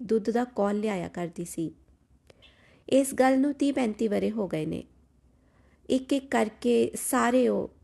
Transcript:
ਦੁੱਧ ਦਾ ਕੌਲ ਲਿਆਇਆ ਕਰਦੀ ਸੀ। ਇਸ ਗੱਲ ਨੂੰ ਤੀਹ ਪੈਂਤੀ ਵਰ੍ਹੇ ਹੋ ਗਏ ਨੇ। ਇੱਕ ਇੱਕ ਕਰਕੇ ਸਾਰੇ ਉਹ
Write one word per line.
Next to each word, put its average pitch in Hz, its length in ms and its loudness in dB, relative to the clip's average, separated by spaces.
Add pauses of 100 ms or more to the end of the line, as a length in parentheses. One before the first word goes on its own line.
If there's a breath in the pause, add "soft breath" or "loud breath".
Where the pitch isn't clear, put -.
ਦੁੱਧ 220 260 0
ਦਾ 233 140 0
ਕੌਲ 208 360 -2
ਲਿਆਇਆ 196 280 -2
ਕਰਦੀ 170 380 -8
ਸੀ। 160 260 -6 (1160 soft breath)
ਇਸ 269 240 2
ਗੱਲ 262 260 4
ਨੂੰ 285 140 2
ਤੀਹ 277 200 0
ਪੈਂਤੀ 226 340 -2
ਵਰ੍ਹੇ 202 240 0
ਹੋ 214 160 -4
ਗਏ 156 180 -4
ਨੇ। - 180 -6 (1080 soft breath)
ਇੱਕ 262 240 0
ਇੱਕ 269 180 -2
ਕਰਕੇ 233 640 2
ਸਾਰੇ 247 520 2
ਉਹ 202 240 -2 (120)